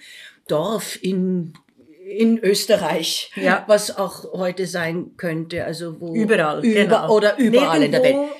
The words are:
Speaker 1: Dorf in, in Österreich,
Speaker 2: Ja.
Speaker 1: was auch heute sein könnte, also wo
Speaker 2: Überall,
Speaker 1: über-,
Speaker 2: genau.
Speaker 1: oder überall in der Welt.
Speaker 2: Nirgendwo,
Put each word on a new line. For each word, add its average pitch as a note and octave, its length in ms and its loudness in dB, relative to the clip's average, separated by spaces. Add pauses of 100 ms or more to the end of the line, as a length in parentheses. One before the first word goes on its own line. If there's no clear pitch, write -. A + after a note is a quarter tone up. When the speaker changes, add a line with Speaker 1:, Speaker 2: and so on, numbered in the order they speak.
(480)
Speaker 1:
Dorf F3 540 -4
in, F#3 520 -2 (540)
in A3+ 300 2
Österreich, E3+ 1000 0
Speaker 2:
Ja. F#3+ 320 0
Speaker 1:
was G#3 300 2
auch - 340 -6
heute F3+ 340 -4
sein E3+ 520 -6
könnte, E3 480 -6
also E3 340 -10
wo E3 160 -8
Speaker 2:
Überall, F3+ 480 0
Speaker 1:
über-, G#3+ 200 4
Speaker 2:
genau. G#3 340 4
Speaker 1:
oder G#3 200 2
überall C#4 460 4
in - 80 0
der B3+ 100 2
Welt. C4+ 140 4
Speaker 2:
Nirgendwo, C#4+ 240 -4